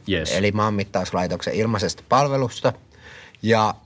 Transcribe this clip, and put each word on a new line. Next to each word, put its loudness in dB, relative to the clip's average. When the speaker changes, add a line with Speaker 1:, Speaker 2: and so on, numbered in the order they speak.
Speaker 1:
Yes. 0
Speaker 2:
eli 2
maanmittauslaitoksen -2
ilmaisesta -2
palvelusta. 0
Ja 2